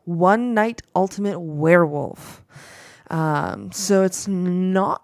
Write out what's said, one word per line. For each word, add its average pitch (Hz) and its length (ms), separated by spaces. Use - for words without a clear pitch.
One 196 500
Night 220 280
Ultimate 190 420
Werewolf. 156 1040
Um, 151 640
so 196 320
it's 185 240
not 185 760